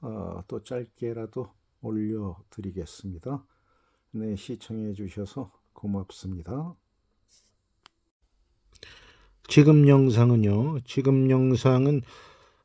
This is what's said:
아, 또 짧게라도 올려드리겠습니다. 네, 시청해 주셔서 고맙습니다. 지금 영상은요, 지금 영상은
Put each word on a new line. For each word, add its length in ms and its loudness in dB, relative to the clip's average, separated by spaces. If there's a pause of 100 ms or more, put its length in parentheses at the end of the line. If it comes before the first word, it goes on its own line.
아, 460 -12
또 160 -12
짧게라도 880 -10 (320)
올려드리겠습니다. 1600 -10 (680)
네, 240 -8
시청해 580 -10
주셔서 580 -12 (220)
고맙습니다. 1000 -10 (2750)
지금 400 8
영상은요, 920 4
지금 480 0
영상은 720 2 (640)